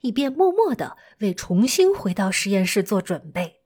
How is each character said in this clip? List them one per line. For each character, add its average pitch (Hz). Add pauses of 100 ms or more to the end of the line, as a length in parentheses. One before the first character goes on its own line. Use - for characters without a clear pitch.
一 240
边 269
默 349
默 392
地 - (220)
为 190
重 190
新 370
回 190
到 190
实 196
验 190
室 185
做 180
准 160
备。 180